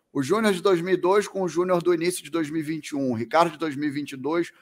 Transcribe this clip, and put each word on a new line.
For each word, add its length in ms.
o 100
Júnior 320
de 80
dois 180
mil 140
e 20
dois 300
com 160
o 60
Júnior 340
do 100
início 300
de 80
dois 180
mil 120
e 40
vinte 260
e 60
um, 140
o 40
Ricardo 360
de 80
dois 160
mil 140
e 40
vinte 200
e 40
dois 460